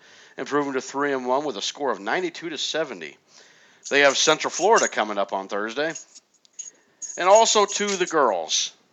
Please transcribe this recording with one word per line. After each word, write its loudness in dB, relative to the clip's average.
improving -2
to -2
three -2
and -4
one 0
with -4
a -8
score -4
of -6
ninety-two -6
to -8
seventy. -6
They 2
have 6
Central 2
Florida 2
coming -4
up -2
on -6
Thursday. -4
And 2
also 6
to -2
the 0
girls 0